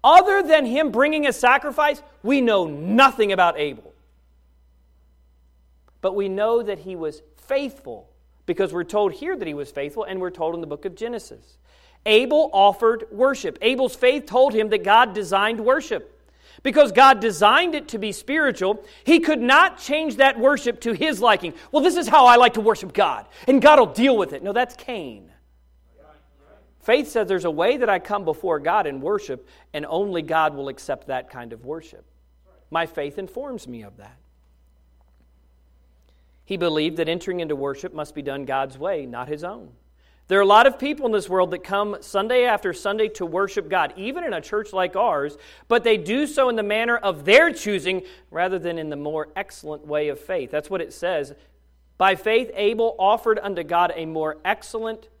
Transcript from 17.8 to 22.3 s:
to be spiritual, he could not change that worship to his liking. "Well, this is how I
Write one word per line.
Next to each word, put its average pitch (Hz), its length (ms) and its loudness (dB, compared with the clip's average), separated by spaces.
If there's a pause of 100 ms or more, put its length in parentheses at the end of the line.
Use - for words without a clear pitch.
to 226 100 -8
be 208 140 -6
spiritual, 247 720 -2 (180)
he 320 160 4
could 311 220 0
not 311 360 4
change 302 400 -4
that 269 220 4
worship 240 420 0
to 233 120 -4
his 185 260 -2
liking. 202 340 2 (180)
"Well, 285 120 2
this 349 140 2
is 311 100 -4
how 262 200 8
I 240 100 10